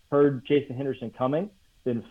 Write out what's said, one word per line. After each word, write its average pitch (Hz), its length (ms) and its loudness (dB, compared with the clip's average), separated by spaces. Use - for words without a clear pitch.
heard 143 360 2
Jason 143 300 0
Henderson 127 340 -6
coming, 147 400 -2
then 117 260 -2